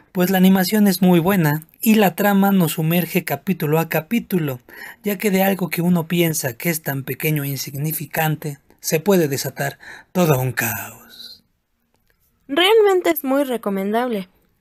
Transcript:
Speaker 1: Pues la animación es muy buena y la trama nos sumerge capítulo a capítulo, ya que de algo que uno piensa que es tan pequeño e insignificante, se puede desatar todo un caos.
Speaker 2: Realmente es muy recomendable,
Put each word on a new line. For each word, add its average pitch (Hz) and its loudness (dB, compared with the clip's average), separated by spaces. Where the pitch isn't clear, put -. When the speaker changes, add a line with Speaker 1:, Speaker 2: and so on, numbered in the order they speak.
Speaker 1:
Pues 180 0
la 190 2
animación 190 4
es 185 0
muy 180 6
buena 156 2
y 220 2
la 196 4
trama 202 2
nos 175 2
sumerge 170 -2
capítulo 156 -2
a 165 -2
capítulo, 160 -4
ya 202 -4
que 208 -2
de 190 2
algo 190 -2
que - -4
uno 170 2
piensa 160 -2
que - -6
es 165 -4
tan 139 -6
pequeño 147 -4
e - -8
insignificante, 147 -6
se - -2
puede 170 2
desatar 139 -6
todo 156 2
un 127 -2
caos. - -10
Speaker 2:
Realmente 370 4
es 320 -6
muy 277 0
recomendable, 214 -4